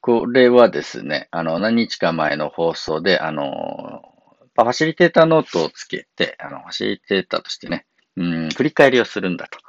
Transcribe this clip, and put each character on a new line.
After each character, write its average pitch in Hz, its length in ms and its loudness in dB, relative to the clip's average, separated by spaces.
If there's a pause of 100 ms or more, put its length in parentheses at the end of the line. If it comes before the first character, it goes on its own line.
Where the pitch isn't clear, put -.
こ 117 220 2
れ 123 220 4
は 120 200 8
で 73 140 -2
す - 220 -12
ね、 73 260 -6
あ 85 140 -4
の、 82 160 -4
何 113 160 0
日 117 200 -2
か 85 160 0
前 78 220 -2
の 76 140 -4
放 82 260 -2
送 80 260 -4
で、 87 200 2
あ 80 100 -4
の 69 720 -8 (540)
ー、 113 80 4
フ 117 40 2
ァ 123 40 0
シ 156 140 0
リ 160 100 -4
テ 170 140 4
ー - 20 -
タ 170 80 6
ー 160 60 10
ノ 160 180 2
ー - 80 -14
ト 82 140 0
を - 40 -6
つ - 140 -20
け - 320 -14
て、 - 240 -4
あ - 100 -14
の、 90 80 -14
フ 87 120 -20
ァ - 20 -14
シ 104 140 -6
リ 101 120 -4
テ 98 220 -2
ー - 60 -10
タ - 100 -6
ー - 60 -6
と - 80 -20
し - 80 -10
て - 100 -18
ね、 82 180 -8 (300)
う 90 60 -4
ん、 82 260 -4
振 101 160 -4
り 151 80 -2
返 139 180 6
り 123 100 2
を 107 40 0
す - 160 -8
る 92 100 -4
ん 85 60 -4
だ - 100 -12 (220)